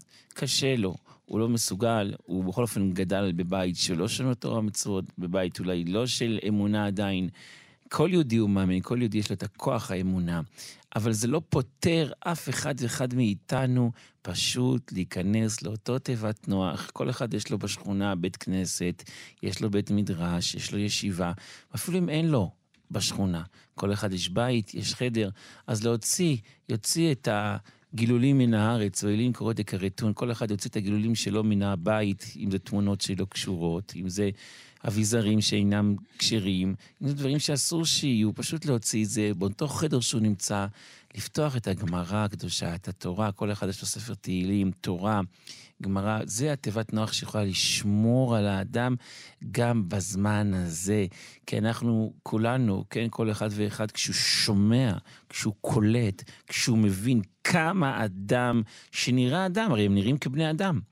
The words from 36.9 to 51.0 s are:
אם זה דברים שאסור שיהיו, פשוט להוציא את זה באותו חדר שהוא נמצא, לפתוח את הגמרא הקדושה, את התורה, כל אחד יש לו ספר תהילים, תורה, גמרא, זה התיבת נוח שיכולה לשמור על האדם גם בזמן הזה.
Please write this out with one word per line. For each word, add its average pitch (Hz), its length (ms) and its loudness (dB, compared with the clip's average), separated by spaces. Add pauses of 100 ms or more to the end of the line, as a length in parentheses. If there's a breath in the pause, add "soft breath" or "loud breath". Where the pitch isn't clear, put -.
אם 139 60 -2
זה 143 60 0
דברים 143 260 0
שאסור 160 460 0
שיהיו, 110 500 2
פשוט 151 300 -6
להוציא 117 380 0
את 104 60 -2
זה 104 280 0
באותו 98 300 -2
חדר 143 320 0
שהוא 117 220 0
נמצא, 101 440 0 (500 loud breath)
לפתוח 139 420 -2
את 107 100 -4
הגמרא 90 560 -2
הקדושה, 90 520 -4
את 90 120 -10
התורה, 101 440 -4
כל 104 200 -4
אחד 101 180 -2
יש - 120 -6
לו 95 60 -6
ספר 110 260 -8
תהילים, 95 580 0 (100)
תורה, 98 400 0 (600 loud breath)
גמרא, 98 440 -2
זה 139 280 -2
התיבת 110 400 -4
נוח 110 200 -2
שיכולה - 320 -2
לשמור 113 880 2
על 104 120 4
האדם 117 480 0 (560 loud breath)
גם 117 380 2
בזמן 101 640 0
הזה. 90 520 0 (400 loud breath)